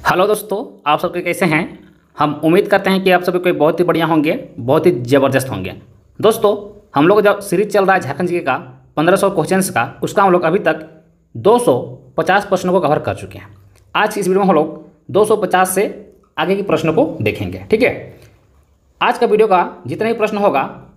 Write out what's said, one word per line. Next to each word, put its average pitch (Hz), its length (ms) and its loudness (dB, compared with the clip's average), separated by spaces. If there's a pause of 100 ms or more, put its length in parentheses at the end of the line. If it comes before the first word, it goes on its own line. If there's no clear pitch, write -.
हेलो 180 200 2
दोस्तों, 208 300 -2 (300)
आप 151 120 2
सबके 175 220 -4
कैसे 175 240 -2
हैं? 156 340 -2 (380)
हम 151 160 0 (100)
उम्मीद 175 240 2
करते 190 220 2
हैं 190 140 0
कि 185 80 4
आप 180 120 4
सभी 180 160 -2
कोई 180 140 0
बहुत 156 260 2
ही 175 60 2
बढ़िया 165 200 0
होंगे, 160 280 2 (260)
बहुत 147 260 0
ही 175 80 6
ज़बरदस्त 131 560 0
होंगे। 95 220 -8 (480)
दोस्तों, 214 320 2 (440)
हम 147 120 4
लोग 208 140 4
जब 196 180 2
सीरीज 180 340 -2
चल 202 120 2
रहा 190 100 4
है 175 60 0
झारखंड 147 260 -4
जीके 175 140 -2
का 135 140 -2 (420)
पन्द्रह 170 180 4
सौ 196 160 0
questions 190 380 0
का, - 340 -4
उसका 196 200 0
हम 190 80 4
लोग 175 120 2
अभी 165 160 0
तक - 280 -2 (480)
दो 190 240 2
सौ 156 160 2 (420)
पचास 180 280 0
प्रश्नों 180 280 -2
को 190 60 4
कवर 151 200 0
कर 101 160 -4
चुके 95 240 -16
हैं। - 80 -20 (480)
आज 208 180 0
की 202 60 -6
इस 180 80 -2
वीडियो 190 160 2
में 185 60 0
हम 160 60 -6
लोग 160 260 -2 (300)
दो 202 140 2
सौ 214 120 2
पचास 185 380 0
से 202 100 0 (520)
आगे 170 180 0
के 202 80 -6
प्रश्नों 156 300 -2
को 269 120 2 (160)
देखेंगे, 101 400 -4
ठीक 220 220 0
है। - 360 -4 (840)
आज 220 160 0
का 240 100 0
वीडियो 214 200 2
का 180 400 0
जितना 160 200 -4
भी 226 100 -2
प्रश्न 214 200 -4
होगा 156 280 0 (320)